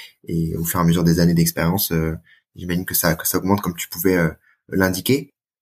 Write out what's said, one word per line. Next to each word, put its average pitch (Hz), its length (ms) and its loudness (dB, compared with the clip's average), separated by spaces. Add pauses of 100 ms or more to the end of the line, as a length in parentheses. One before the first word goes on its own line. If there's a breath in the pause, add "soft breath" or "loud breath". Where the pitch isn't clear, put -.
(280 loud breath)
et 82 280 -2
au 82 80 -4
fur 87 160 -2
et - 20 2
à - 20 2
mesure 85 200 2
des 85 160 4
années 85 140 4
d'expérience, 85 580 0
euh, 80 220 -2 (420 soft breath)
j'imagine 87 280 -4
que - 100 -10
ça, 82 200 2
que - 140 -8
ça 92 100 0
augmente 95 220 2
comme 87 160 -4
tu - 120 -10
pouvais, 90 280 0
euh, 82 140 2 (380)
l'indiquer. 92 640 0 (320)